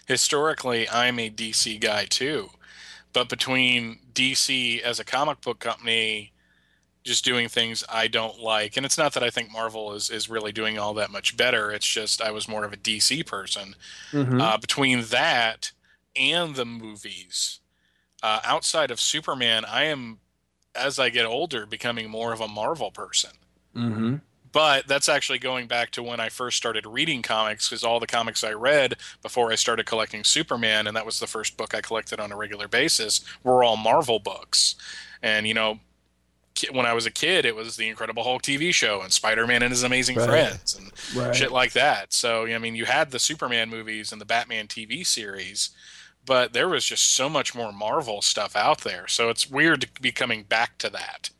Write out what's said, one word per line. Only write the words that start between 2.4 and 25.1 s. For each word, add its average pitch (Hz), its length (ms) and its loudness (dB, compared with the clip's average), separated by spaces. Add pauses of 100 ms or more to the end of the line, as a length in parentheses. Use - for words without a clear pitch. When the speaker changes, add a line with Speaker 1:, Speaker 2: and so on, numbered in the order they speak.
Speaker 1:
But 123 160 2
between 123 680 0 (160)
D 131 200 2
C 123 480 0
as 120 160 -2
a 110 60 -8
comic 143 380 0
book 120 160 -4
company 110 760 -2 (720)
just 120 220 -2
doing 123 240 2
things 113 400 -2
I 113 200 0
don't 113 320 -2
like, 107 360 0
and 135 80 -2
it's 135 140 0
not 147 160 2
that 131 80 0
I 120 80 0
think 113 200 -4
Marvel 110 440 -6
is, 104 160 -4
is 110 180 -6
really 107 240 -4
doing 110 260 -4
all 104 160 -2
that 104 160 -2
much 101 240 -2
better, 120 380 2
it's 104 140 -4
just - 340 -2
I 113 100 -2
was 107 160 -6
more 107 160 -4
of 104 120 -6
a - 20 -12
D 107 240 -4
C 135 220 0
person. 98 520 -10 (380)
Speaker 2:
Mm-hmm. 127 260 2
Speaker 1:
Uh, 110 200 4
between 127 480 0
that 123 640 2 (420)
and 147 420 0
the 123 100 -2
movies, 107 920 -10 (640)
uh, 110 220 2
outside 147 460 0
of 117 100 -6
Superman, 123 640 0
I 117 200 0
am, 127 340 -4 (560)
as 131 240 -2
I 127 100 2
get 117 160 2
older, 123 400 -4
becoming 113 460 -6
more 113 220 -4
of 110 80 -6
a 110 80 -4
Marvel 110 420 -4
person. - 400 -4 (440)
Speaker 2:
Mm-hmm. 117 420 -2 (360)
Speaker 1:
But 147 360 4
that's 139 200 2
actually 139 300 0